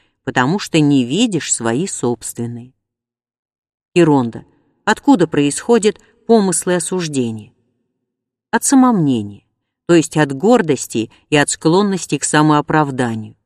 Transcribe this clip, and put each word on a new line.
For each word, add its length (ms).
потому 340
что 220
не 240
видишь 500
свои 320
собственные. 880
Иронда, 500
откуда 420
происходят 720
помыслы 480
осуждения? 760
От 140
самомнения, 800
то 80
есть 220
от 160
гордости 760
и 60
от 140
склонности 680
к 60
самооправданию. 1200